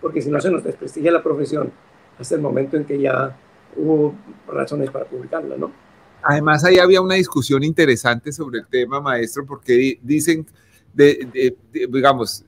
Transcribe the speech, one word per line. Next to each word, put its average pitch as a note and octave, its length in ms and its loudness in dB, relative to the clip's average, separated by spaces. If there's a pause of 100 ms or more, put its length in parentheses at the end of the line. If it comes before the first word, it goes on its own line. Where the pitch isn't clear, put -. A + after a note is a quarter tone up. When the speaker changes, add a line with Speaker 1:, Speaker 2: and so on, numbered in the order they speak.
Speaker 1:
porque D#3+ 220 -4
si C#3+ 80 -4
no D3 100 0
se F#3 80 0
nos E3+ 140 -2
desprestigia C#3+ 480 -4
la D#3+ 100 2
profesión D3 500 -4 (460)
hasta B2+ 160 -8
el D3+ 80 0
momento C#3 360 -2
en D3 60 -2
que C#3+ 160 -6
ya C3 380 -2 (380)
hubo D3+ 400 0 (320)
razones C#3 420 -6
para C3+ 160 -8
publicarla, C3 500 -10
¿no? - 160 -8 (520)
Speaker 2:
Además, D3+ 420 2
ahí F#3 140 8
había F#3 200 6
una F#3 140 0
discusión C#3+ 500 0
interesante C#3 680 0
sobre C3+ 300 -10
el - 60 -18
tema, B2+ 320 -2
maestro, C3+ 460 -4
porque C3+ 280 -4
di-, C3 280 2
dicen, D#3 460 -2 (440)
de, C#3+ 400 4
de, B2+ 240 0 (160)
de, B2 160 -6
digamos, B2+ 600 0